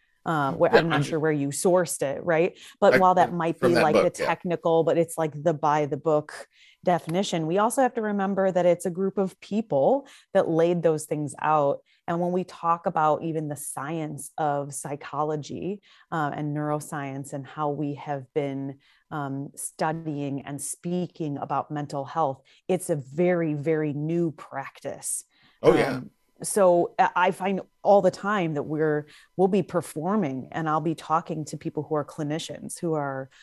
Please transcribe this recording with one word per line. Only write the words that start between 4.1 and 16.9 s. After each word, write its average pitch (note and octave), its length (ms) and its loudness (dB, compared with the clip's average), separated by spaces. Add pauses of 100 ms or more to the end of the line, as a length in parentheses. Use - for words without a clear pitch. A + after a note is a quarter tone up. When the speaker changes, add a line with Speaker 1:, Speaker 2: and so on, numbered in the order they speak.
Speaker 1:
the - 100 -6
Speaker 2:
yeah. - 60 -2
Speaker 1:
technical, E3 560 0
but D3+ 140 2
it's, E3 180 0
like, D#3+ 160 -2 (100)
the E3 120 2
by D3+ 320 2
the C#3 100 -4
book D3+ 500 -2 (380)
definition, E3+ 600 0
we E3+ 120 0
also A#3 220 2
have B3+ 140 2
to A#3 80 -4
remember G3 500 0
that F3 140 4
it's F3 180 4
a F#3+ 60 -2
group F#3+ 260 -2
of F#3+ 240 -2
people G#3+ 640 2 (280)
that G3 140 4
laid E3 340 2
those D#3 240 2
things D3+ 340 -6
out. D3+ 380 2 (280)
And E3+ 140 -2
when F3+ 120 0
we F#3 120 0
talk E3+ 420 -2
about D#3 360 2
even D#3+ 260 -4
the C#3+ 80 -6
science D3+ 800 -8
of C#3+ 380 -2
psychology, D3+ 1040 -6 (320)
uh, D3 220 -2
and D3 200 -4
neuroscience D3 800 -6